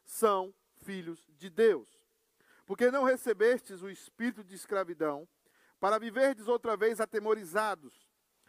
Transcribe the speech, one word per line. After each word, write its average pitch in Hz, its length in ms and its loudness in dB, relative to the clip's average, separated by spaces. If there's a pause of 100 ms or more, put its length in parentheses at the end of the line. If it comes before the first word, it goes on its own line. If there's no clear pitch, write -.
são 196 500 0 (300)
filhos 175 520 -12
de 185 140 -16
Deus. 170 380 2 (760)
Porque 240 280 2
não 277 100 0
recebestes 226 800 2
o 196 80 -12
espírito 214 540 -8
de 185 100 -20
escravidão, 170 760 -4 (520)
para 208 180 2
viverdes 226 480 0
outra 233 300 0
vez 214 240 0
atemorizados, 208 1080 -4 (400)